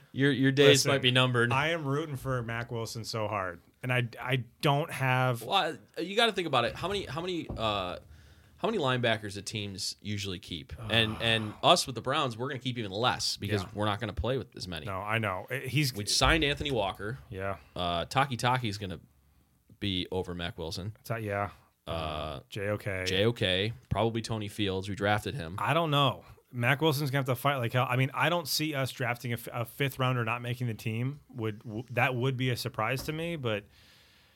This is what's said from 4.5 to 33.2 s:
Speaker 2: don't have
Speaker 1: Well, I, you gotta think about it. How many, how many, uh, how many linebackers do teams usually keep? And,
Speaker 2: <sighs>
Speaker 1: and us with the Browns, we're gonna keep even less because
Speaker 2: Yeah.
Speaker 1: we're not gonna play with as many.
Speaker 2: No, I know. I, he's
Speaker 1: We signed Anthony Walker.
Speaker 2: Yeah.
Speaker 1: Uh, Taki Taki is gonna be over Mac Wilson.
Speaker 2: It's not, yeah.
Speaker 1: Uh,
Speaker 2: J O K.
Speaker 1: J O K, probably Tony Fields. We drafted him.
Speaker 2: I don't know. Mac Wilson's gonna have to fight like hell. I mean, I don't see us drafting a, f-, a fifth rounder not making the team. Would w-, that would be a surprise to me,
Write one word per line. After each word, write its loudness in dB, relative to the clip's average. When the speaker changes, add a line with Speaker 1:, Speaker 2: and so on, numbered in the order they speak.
Speaker 2:
don't 4
have 2
Speaker 1:
Well, 2
I, -2
you -4
gotta 6
think 0
about 4
it. 0
How -4
many, -2
how -6
many, -4
uh, 0
how -2
many 0
linebackers 2
do -8
teams -6
usually -4
keep? -10
And, 4
Speaker 2:
<sighs> -6
Speaker 1:
and 0
us 6
with -8
the -8
Browns, -2
we're -6
gonna -8
keep -4
even -6
less 0
because 0
Speaker 2:
Yeah. -10
Speaker 1:
we're -2
not 0
gonna -6
play -2
with -8
as -10
many. -8
Speaker 2:
No, -6
I 0
know. -2
I, -4
he's 0
Speaker 1:
We -6
signed 4
Anthony -2
Walker. -2
Speaker 2:
Yeah. -6
Speaker 1:
Uh, -2
Taki 0
Taki 0
is -6
gonna -8
be -2
over -4
Mac -6
Wilson. -6
Speaker 2:
It's -14
not, -4
yeah. -2
Speaker 1:
Uh, -4
Speaker 2:
J -4
O 0
K. -4
Speaker 1:
J 4
O 4
K, 2
probably 2
Tony -4
Fields. -2
We -4
drafted 2
him. -6
Speaker 2:
I 2
don't 2
know. 2
Mac 2
Wilson's 2
gonna 2
have 0
to 2
fight 2
like -2
hell. 4
I 0
mean, 2
I 2
don't 0
see -2
us -2
drafting -4
a, -2
f-, -8
a -2
fifth -4
rounder 2
not -2
making -4
the -2
team. -4
Would -4
w-, -8
that 2
would 0
be 0
a -2
surprise -2
to -6
me, -6